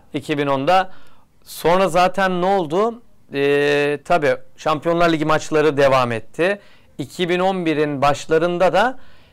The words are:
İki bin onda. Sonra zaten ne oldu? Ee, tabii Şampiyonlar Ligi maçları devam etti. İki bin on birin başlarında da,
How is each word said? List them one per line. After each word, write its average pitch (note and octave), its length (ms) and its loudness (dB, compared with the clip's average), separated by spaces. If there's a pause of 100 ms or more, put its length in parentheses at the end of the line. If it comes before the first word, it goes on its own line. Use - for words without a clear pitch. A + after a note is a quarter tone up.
(140)
İki D3+ 240 -6
bin C#3+ 80 -2
onda. D#3 440 0 (540)
Sonra F3+ 440 2
zaten F#3 540 2
ne F3+ 40 0
oldu? G3 560 -2 (320)
Ee, C#3+ 680 0
tabii D3 320 0 (200)
Şampiyonlar E3 560 0
Ligi D3+ 120 -2
maçları D3+ 520 0
devam C3 360 2
etti. F3 480 -4 (380)
İki E3 300 -6
bin F3+ 100 0
on F#3 280 -2
birin D3 360 -2
başlarında E3 680 0
da, A#3 260 0 (340)